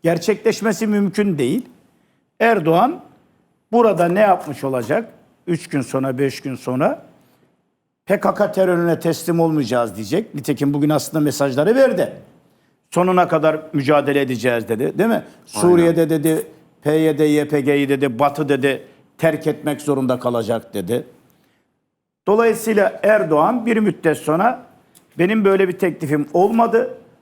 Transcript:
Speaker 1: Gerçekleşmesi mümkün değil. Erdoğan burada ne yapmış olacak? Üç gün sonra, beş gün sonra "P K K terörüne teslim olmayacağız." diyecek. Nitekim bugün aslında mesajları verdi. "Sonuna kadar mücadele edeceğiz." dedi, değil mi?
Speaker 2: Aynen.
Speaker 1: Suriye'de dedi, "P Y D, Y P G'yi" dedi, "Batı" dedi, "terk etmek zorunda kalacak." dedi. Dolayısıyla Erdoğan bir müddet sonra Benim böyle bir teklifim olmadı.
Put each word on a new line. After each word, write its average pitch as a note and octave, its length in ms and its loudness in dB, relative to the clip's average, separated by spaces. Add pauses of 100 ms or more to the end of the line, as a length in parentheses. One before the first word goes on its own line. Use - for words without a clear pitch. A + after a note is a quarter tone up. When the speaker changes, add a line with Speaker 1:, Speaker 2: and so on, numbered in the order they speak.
Speaker 1:
Gerçekleşmesi G#3 840 -2
mümkün G3+ 520 0
değil. D3 280 -2 (760)
Erdoğan G#3 600 2 (720)
burada G3+ 360 2
ne F3+ 120 0
yapmış F3+ 440 0
olacak? C3+ 440 -4 (380)
Üç E3+ 220 -4
gün C#3+ 120 -4
sonra, C3 380 -4
beş C#3 220 -2
gün C3+ 140 -10
sonra C#3 480 -4 (1040)
"P G3+ 140 0
K G3 140 0
K G3+ 180 -2
terörüne E3+ 480 0
teslim E3 400 -2
olmayacağız." B2 560 0
diyecek. A#2+ 380 -6
Nitekim C#3+ 400 -4
bugün D3 160 0
aslında D3+ 340 -2
mesajları C#3+ 500 0
verdi. B3 380 2 (800)
"Sonuna F3+ 380 2
kadar D#3 320 2 (120)
mücadele C#3+ 480 2
edeceğiz." A#2+ 480 -2
dedi, A#2 300 -4
değil A3 100 2
mi? A3+ 60 2
Speaker 2:
Aynen. - 100 -4 (200)
Speaker 1:
Suriye'de E3+ 680 2
dedi, D#3 360 0 (360)
"P D3 100 0
Y D#3 260 2
D, D#3 60 4
Y D3 240 2
P D3 120 0
G'yi" C#3+ 280 0
dedi, C3+ 300 0
"Batı" C#3+ 300 0
dedi, C3+ 340 0 (360)
"terk D#3 280 0
etmek D3 340 -4
zorunda C3 400 -2
kalacak." A#2 540 -4
dedi. G2 320 -6 (1200)
Dolayısıyla G#3+ 760 2
Erdoğan G3+ 640 2
bir A3+ 100 0
müddet E3+ 420 0
sonra G3 440 -2 (560)
Benim G3+ 260 2
böyle G3 240 4
bir F3+ 100 -6
teklifim D3+ 540 -2
olmadı. A3 680 0 (240)